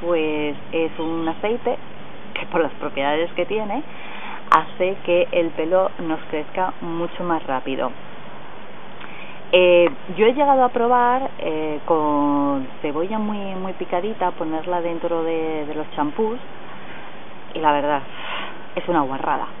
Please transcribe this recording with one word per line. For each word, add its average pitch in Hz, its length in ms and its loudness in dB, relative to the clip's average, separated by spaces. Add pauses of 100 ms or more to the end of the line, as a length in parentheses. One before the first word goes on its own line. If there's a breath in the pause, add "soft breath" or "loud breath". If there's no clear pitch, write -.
pues, 156 560 0 (160)
es 165 260 2
un 165 300 -2
aceite 220 500 0 (600)
que - 80 -6
por - 140 2
las 147 120 0
propiedades 147 600 0
que 175 140 0
tiene, 214 360 -2 (680 loud breath)
hace 180 540 2
que 175 280 4
el 165 180 2
pelo 180 400 2 (160)
nos 156 140 -2 (100)
crezca 156 500 -2
mucho 170 440 -4
más 165 220 0
rápido. 131 440 -2 (1600 loud breath)
Eh, 175 360 8 (280)
yo 214 100 4
he 247 80 6
llegado 277 300 6
a 247 40 4
probar, 247 680 2
eh, 156 480 -2
con 143 800 2 (160)
cebolla 165 360 0
muy, 208 360 -2
muy 190 200 -4
picadita, 190 580 0
ponerla 165 480 -2
dentro 170 420 0
de, 160 440 0
de 151 80 -4
los 156 180 -4
champús, 214 460 -2 (1160 loud breath)
y 160 60 -4
la 156 120 6
verdad, 143 300 2 (720 loud breath)
es - 140 -2
una 170 140 4
guarrada, 135 440 0 (140)